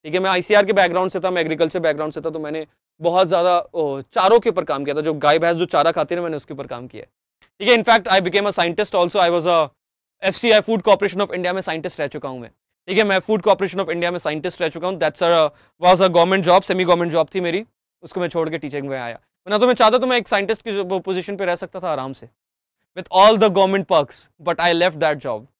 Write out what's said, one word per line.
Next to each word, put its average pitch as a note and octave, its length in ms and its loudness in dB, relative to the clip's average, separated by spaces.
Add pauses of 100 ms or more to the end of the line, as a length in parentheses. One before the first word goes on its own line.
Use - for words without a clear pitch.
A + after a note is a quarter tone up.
ठीक D3+ 100 -8
है। F3+ 60 0
मैं F#3+ 100 0
आईसीआर G3+ 360 2
के G#3 80 -2
बैकग्राउंड F#3 380 2
से F#3 80 -6
था, F#3 120 -2
मैं F3 100 0
एग्रीकल्चर D#3+ 380 -2
बैकग्राउंड D#3 340 -2
से D#3 80 -10
था, D#3+ 80 -6
तो D#3 100 -8
मैंने D3+ 280 -8 (340)
बहुत F3 260 2
ज्यादा, F3 320 2
ओ, C#3+ 420 -6
चारों G3 380 2
के A3+ 100 0
ऊपर F3 140 -2
काम C#3+ 200 -4
किया C#3+ 120 -4
था, D#3 60 -2
जो D#3 120 -2
गाय D3+ 260 2
भैंस E3+ 180 0
जो F3 80 0
चारा E3+ 260 2
खाती E3 240 -4
है F3 60 -6
ना, - 20 -6
मैंने D#3+ 120 -6
उसके C#3+ 180 -14
ऊपर C3+ 140 -14
काम B2 200 -14
किया A2 160 -18
है, - 60 -20 (500)
ठीक G3+ 100 -2
है। A#3+ 60 8
In A3 80 0
fact, A3 240 2
I F#3+ 140 2
became G3 300 -2
a - 80 -10
scientist F3 360 -2
also, F3 280 0
I E3+ 80 2
was E3+ 160 0
a E3 220 2 (540)
एफ़सीआई, G#3+ 360 2
Food A3 200 -2
Corporation G3 420 0
of - 120 -4
India F3+ 200 -4
में F#3+ 80 -6
साइंटिस्ट E3 380 -8
रह C#3+ 80 -2
चुका C#3 220 -10
हूं B2+ 100 -12
मैं, A2+ 120 -16 (360)
ठीक F#3+ 100 -2
है। A3 60 4
मैं G3 140 0
Food G#3+ 220 -2
Corporation F#3 380 0
of F#3+ 80 -2
India E3+ 260 -4
में F3+ 60 -8
साइंटिस्ट D#3 440 -6
रह D#3+ 80 0
चुका E3 180 -8
हूं। F#3+ 100 -4
That's D#3 260 -2
a, E3 280 4 (300)
was F3+ 160 6
a F#3 100 4
government F3 360 4
job, F3+ 180 6
semi F#3 240 -2
government E3+ 300 2
job D#3+ 200 0
थी F#3 60 -2
मेरी, F3+ 240 -4 (360)
उसको F3 180 -10
मैं F3+ 80 -2
छोड़ D#3+ 220 -4
के D#3 80 -6
टीचिंग C#3+ 300 -8
में C3+ 120 -8
आया। A#2+ 160 -10
वरना - 420 -8
तो B3 100 2
मैं B3+ 60 2
चाहता A3+ 240 4
तो B3+ 100 0
मैं B3+ 100 0
एक G#3 100 -4
साइंटिस्ट G3+ 340 -2
की A3+ 100 -10
जो F#3+ 280 -4
पोजीशन F#3 380 -6
पे G3 80 -6
रह F3 100 -2
सकता F#3 240 -14
था F3 120 -6
आराम C3+ 220 -6
से, B2 160 -20 (680)
with F#3 200 -14
all G#3+ 200 8
the G#3+ 120 4
government F#3+ 420 2
perks, - 400 -2 (160)
but E3+ 80 -2
I F3 180 0
left E3+ 240 0
that D3+ 220 -2
job। A#2 260 -8 (140)